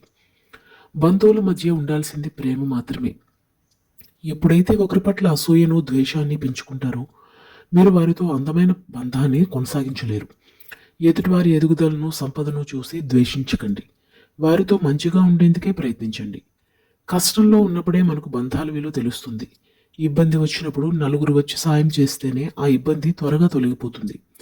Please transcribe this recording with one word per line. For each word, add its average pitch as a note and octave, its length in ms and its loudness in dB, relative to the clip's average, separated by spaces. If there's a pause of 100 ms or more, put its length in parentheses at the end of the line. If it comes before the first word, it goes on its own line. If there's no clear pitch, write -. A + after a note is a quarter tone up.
(960)
బంధువుల G3 440 4
మధ్య F3+ 300 -2
ఉండాల్సింది D3+ 600 -4
ప్రేమ C3 340 -4
మాత్రమే. B2+ 520 -6 (1080)
ఎప్పుడైతే E3 500 2
ఒకరి G3 240 0
పట్ల G3 280 0
అసూయను, E3 540 2
ద్వేషాన్ని C#3+ 560 -2
పెంచుకుంటారో C3 720 -8 (680)
మీరు F#3 160 8
వారితో F3 380 2
అందమైన D#3 440 0
బంధాన్ని C3 760 -2
కొనసాగించలేరు. B2+ 840 -6 (760)
ఎదుటివారి F3 480 2
ఎదుగుదలను, D#3 640 2
సంపదను D3 540 -6 (100)
చూసి D3 260 -10
ద్వేషించకండి. B2+ 800 -2 (560)
వారితో F#3 440 2
మంచిగా E3 400 2
ఉండేందుకే F3 480 4
ప్రయత్నించండి. A2 680 -8 (680)
కష్టంలో G#3+ 520 4
ఉన్నప్పుడే F3 400 2
మనకు D3+ 280 0
బంధాల C3+ 420 -4
విలువ D3+ 200 -6
తెలుస్తుంది. A#2 560 -6 (520)
ఇబ్బంది D#3 380 2
వచ్చినప్పుడు D3+ 500 -2
నలుగురు D3 460 0
వచ్చి C#3+ 240 0
సాయం D3+ 320 2 (100)
చేస్తేనే C3+ 600 -2
ఆ C#3+ 80 0
ఇబ్బంది C#3+ 440 0
త్వరగా D3+ 360 0
తొలగిపోతుంది. B2 720 -4 (220)